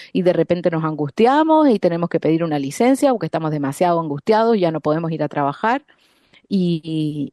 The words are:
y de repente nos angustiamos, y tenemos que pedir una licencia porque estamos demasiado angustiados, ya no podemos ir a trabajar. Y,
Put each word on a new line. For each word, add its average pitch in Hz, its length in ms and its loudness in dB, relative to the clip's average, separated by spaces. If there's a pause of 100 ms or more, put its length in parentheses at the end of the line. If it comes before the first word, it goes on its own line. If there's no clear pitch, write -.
(140)
y 185 80 0
de 175 100 4
repente 175 380 0
nos 160 140 -2
angustiamos, 269 840 2
y 214 100 4
tenemos 170 300 -2
que 165 100 -2
pedir 160 260 0
una 151 140 -2
licencia 240 520 0
porque 196 160 -2
estamos 160 240 -4
demasiado 156 500 0
angustiados, 214 580 0
ya 170 120 2
no 156 100 -4
podemos 165 320 -2
ir 151 100 -4
a 147 60 -4
trabajar. 180 560 -2 (720)
Y, 156 800 -2